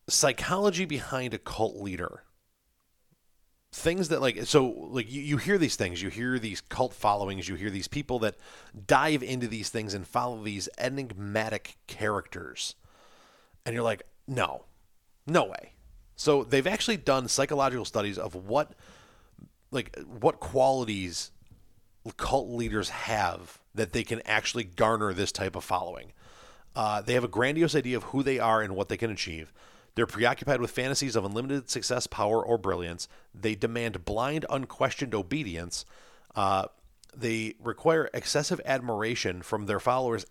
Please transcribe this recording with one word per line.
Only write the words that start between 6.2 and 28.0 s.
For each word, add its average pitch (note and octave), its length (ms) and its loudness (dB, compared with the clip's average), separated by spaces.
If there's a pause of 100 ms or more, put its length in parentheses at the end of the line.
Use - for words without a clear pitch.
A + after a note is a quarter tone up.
these A2 220 -6
cult - 320 -2
followings, G2 560 0
you F#2+ 60 -6
hear G2 140 -4
these F#2+ 200 -4
people C#3+ 300 -2
that G#2+ 160 0 (520)
dive D3 340 4
into B2 260 -2
these G#2+ 220 -4
things G#2+ 240 -4
and F#2+ 140 -4
follow A#2+ 340 -2
these G2+ 360 -6
enigmatic A2 1080 -4
characters. G2 920 -4 (920)
And A#2+ 100 -4
you're A#2+ 80 0
like, A2 200 0 (220)
"No, F2+ 380 -2 (640)
no D#3 180 4
way." - 280 -10 (420)
So C#3+ 300 4
they've C3 200 4
actually G#3 320 0
done C3 300 2
psychological C3+ 580 2
studies G2+ 320 -2
of F#2+ 160 -6
what, G#2+ 380 0 (960)
like, - 300 -4
what G#2 400 2
qualities A#2 920 0 (840)
cult C3 340 0
leaders A2+ 400 0
have F2+ 720 -2 (160)
that G#2+ 160 0
they A#2 140 0
can A#2 200 -4
actually A2 380 2
garner G#2+ 500 2
this F2+ 200 0
type F#2+ 240 -4
of E2+ 80 -8
following. F2+ 480 -4 (600)
Uh, G#2 280 0
they A#2 120 0
have B2 120 4
a - 20 0
grandiose D3 480 2
idea B2+ 220 2
of G#2 80 -6